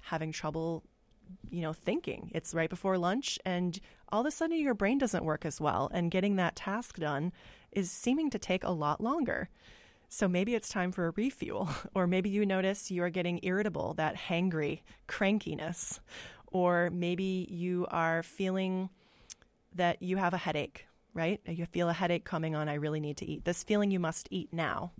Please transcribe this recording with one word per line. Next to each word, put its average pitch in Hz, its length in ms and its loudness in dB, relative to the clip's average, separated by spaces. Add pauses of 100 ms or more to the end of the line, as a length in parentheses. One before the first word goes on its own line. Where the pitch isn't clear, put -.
having 160 280 -4
trouble, 160 520 -2 (640)
you 175 120 -4
know, 160 120 -2
thinking. - 600 -2
It's - 200 -4
right 165 160 2
before 190 280 2
lunch, 185 480 0
and 180 320 0 (320)
all 214 120 2
of 254 40 2
a 302 60 0
sudden 330 280 0
your 285 140 4
brain 202 240 4
doesn't 214 280 2
work 156 200 0
as 151 140 -2
well, 143 340 2
and 170 180 2
getting 196 260 2
that 175 180 2
task - 420 -6
done 151 360 -2 (380)
is 185 200 0
seeming 285 380 2
to 214 100 -2
take 185 240 0
a - 80 0
lot 151 300 0
longer. 247 480 0 (600)
So - 180 2
maybe 190 280 2
it's - 140 -2
time 185 220 0
for 175 160 0
a 170 40 -2
refuel, - 580 -2 (120)
<laughs> - 140 -8
or 185 120 4
maybe 185 220 2
you 208 160 2
notice 190 460 0
you 175 120 0
are 175 60 2
getting 175 340 -2
irritable, 180 520 0
that 156 200 0
hangry 165 640 0 (260)
crankiness, 175 920 0 (480)
or 175 440 4
maybe 180 580 0
you 180 400 -2
are 165 340 2
feeling 185 640 0 (840)
that 175 260 2
you 185 160 0
have 180 160 2
a 185 40 2
headache, - 500 -4 (260)
right? 165 320 0
You 170 200 -4
feel 170 240 2
a 170 40 4
headache 175 300 0
coming 160 320 -2
on, 151 140 -2
"I 147 60 -2
really 151 260 -2
need 147 160 -4
to - 80 -8
eat." - 180 -6
This 175 200 0
feeling 208 280 4
you 190 80 2
must 165 320 -2
eat 180 220 -4
now. 165 460 -2